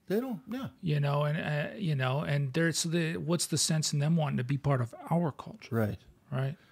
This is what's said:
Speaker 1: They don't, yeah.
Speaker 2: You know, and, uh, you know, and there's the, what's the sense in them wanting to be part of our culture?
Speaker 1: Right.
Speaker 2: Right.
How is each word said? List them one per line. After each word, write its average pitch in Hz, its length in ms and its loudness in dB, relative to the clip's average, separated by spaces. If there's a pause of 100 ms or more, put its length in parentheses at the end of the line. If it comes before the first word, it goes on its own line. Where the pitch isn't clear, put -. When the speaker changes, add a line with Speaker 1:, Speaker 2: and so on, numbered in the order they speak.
Speaker 1:
They 202 140 0
don't, 247 200 -4 (100)
yeah. 254 180 -6 (140)
Speaker 2:
You 151 180 2
know, 143 240 2
and, 147 140 0
uh, 147 380 -2
you 160 180 -2
know, 131 260 0
and 143 320 0
there's 165 300 2
the, 165 340 0
what's 165 300 0
the 160 120 -2
sense 156 360 2
in 147 60 2
them 156 160 4
wanting 139 220 2
to 127 60 0
be 135 140 0
part 135 240 2
of 117 120 -4 (160)
our 165 220 2
culture? - 420 -12
Speaker 1:
Right. 107 240 2 (320)
Speaker 2:
Right. 135 260 -2 (160)